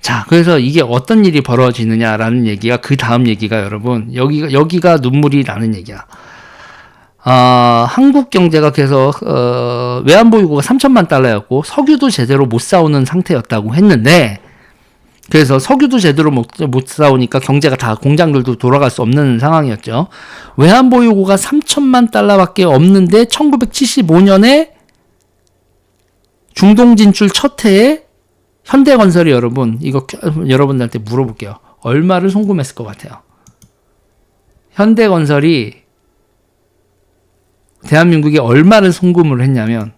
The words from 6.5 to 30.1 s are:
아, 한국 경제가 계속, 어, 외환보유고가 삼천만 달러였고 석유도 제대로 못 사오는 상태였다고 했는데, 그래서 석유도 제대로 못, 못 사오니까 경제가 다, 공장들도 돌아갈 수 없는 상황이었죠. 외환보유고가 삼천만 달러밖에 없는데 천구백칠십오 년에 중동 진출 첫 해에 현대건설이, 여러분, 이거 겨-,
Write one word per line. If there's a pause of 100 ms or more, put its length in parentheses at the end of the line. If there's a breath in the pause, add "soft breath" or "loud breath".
아,
한국
경제가
계속,
어,
외환보유고가
삼천만
달러였고
석유도
제대로
못
사오는
상태였다고
했는데, (920 soft breath)
그래서
석유도
제대로
못, (220)
못
사오니까
경제가
다,
공장들도
돌아갈
수
없는
상황이었죠. (480 loud breath)
외환보유고가
삼천만
달러밖에
없는데
천구백칠십오
년에 (1800)
중동
진출
첫
해에 (580)
현대건설이,
여러분,
이거
겨-, (280)